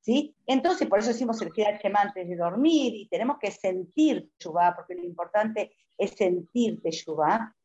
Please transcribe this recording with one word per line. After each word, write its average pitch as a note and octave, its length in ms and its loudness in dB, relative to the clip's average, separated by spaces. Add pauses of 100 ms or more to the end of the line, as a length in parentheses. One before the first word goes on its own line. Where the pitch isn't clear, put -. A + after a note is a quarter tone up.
¿sí? C#4 340 0 (120)
Entonces, C4+ 420 2
por G3 100 4
eso A3 100 2
decimos A3+ 340 -2
el E3 100 -6
Kriyat G#3 300 0
Shema G3+ 180 0
antes F#3+ 280 -2
de F3 80 -6
dormir, A#3+ 580 2
y G#3 140 -14
tenemos B3+ 300 -2
que G3+ 120 -4
sentir F#3 880 0
teshuvá, F3 380 0
porque F3+ 200 -14
lo F3 100 -10
importante G#3 720 -4 (200)
es G3 160 -2
sentir F#3 720 0
teshuvá. E3 720 -2 (100)